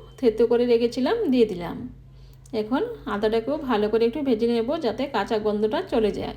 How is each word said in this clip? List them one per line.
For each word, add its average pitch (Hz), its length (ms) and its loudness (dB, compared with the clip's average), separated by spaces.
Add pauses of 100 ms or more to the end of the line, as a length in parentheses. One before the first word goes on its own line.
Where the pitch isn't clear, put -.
(180)
থেতো 226 280 4
করে 240 200 4
রেখেছিলাম, 262 640 2
দিয়ে 247 160 6
দিলাম। 180 420 -6 (640)
এখন 226 320 -2 (220)
আদাটাকেও 226 500 0
ভালো 233 320 0
করে 226 180 2
একটু 294 160 -2
ভেজে 240 240 2
নেব, 233 320 0
যাতে 262 280 -2
কাঁচা 220 320 -2
গন্ধটা 214 440 0
চলে 220 280 0
যায়। - 260 -6